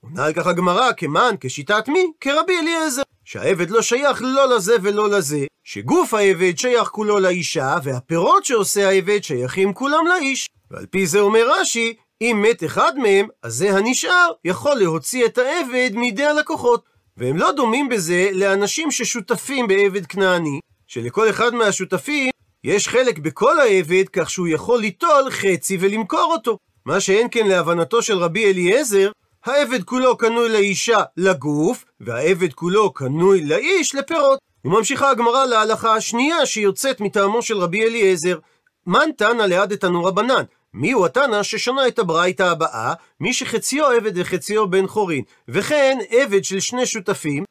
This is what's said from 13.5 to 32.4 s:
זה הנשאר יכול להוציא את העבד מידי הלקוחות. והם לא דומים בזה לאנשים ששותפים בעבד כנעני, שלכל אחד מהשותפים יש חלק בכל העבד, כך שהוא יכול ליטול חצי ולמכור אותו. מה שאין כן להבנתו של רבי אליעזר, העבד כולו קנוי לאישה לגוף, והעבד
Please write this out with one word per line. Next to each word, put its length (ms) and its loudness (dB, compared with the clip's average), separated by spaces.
זה 220 0
הנשאר 540 2
יכול 300 0
להוציא 520 0
את 120 -2
העבד 560 0
מידי 300 -2
הלקוחות. 600 0
והם 200 -2
לא 160 2
דומים 360 0
בזה 440 0
לאנשים 580 0
ששותפים 760 -4
בעבד 400 2
כנעני, 540 -2
שלכל 440 -2
אחד 240 0
מהשותפים 760 -2
יש 240 0
חלק 300 0
בכל 420 0
העבד, 520 2
כך 180 -2
שהוא 180 -4
יכול 320 0
ליטול 500 0
חצי 500 -2
ולמכור 520 0
אותו. 260 -4
מה 140 0
שאין 300 2
כן 160 0
להבנתו 560 2
של 160 -2
רבי 320 0
אליעזר, 600 2
העבד 380 0
כולו 340 0
קנוי 320 0
לאישה 540 0
לגוף, 680 0
והעבד 520 -2